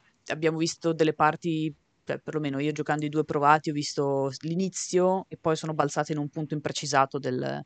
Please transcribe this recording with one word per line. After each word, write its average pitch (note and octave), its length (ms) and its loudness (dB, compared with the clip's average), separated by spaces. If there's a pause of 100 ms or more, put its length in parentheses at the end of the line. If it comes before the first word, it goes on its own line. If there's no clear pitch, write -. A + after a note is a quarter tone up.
(280)
abbiamo D#3+ 300 0
visto E3 360 0
delle D#3 200 4
parti, D#3 600 0 (320)
cioè C#3 140 -6
perlomeno C#3+ 400 -4
io D3+ 120 0
giocando D3+ 340 -2
i D3 40 -2
due D3+ 140 0
provati D3+ 480 4
ho - 20 -4
visto C#3 560 0
s-, C3 120 -10
l'inizio F3+ 840 0
e - 100 -16
poi D#3+ 180 0
sono D#3 180 -6
balzata D3+ 380 0
in D3+ 80 -2
un D3 100 -4
punto D#3+ 240 -6
imprecisato C#3+ 680 0
del, C3+ 460 -4